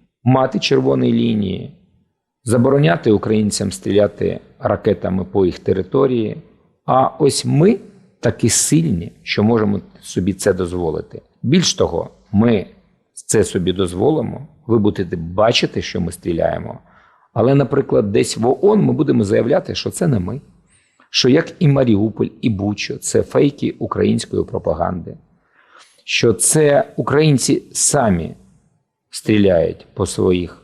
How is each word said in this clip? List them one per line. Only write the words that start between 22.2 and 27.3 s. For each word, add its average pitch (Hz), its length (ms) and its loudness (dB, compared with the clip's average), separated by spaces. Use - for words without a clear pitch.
і 123 100 0
Буча, 101 460 -4
це - 260 -2
фейки - 560 0
української 101 680 -2
пропаганди. 85 720 -6
Що - 280 0
це 143 640 2
українці 143 640 2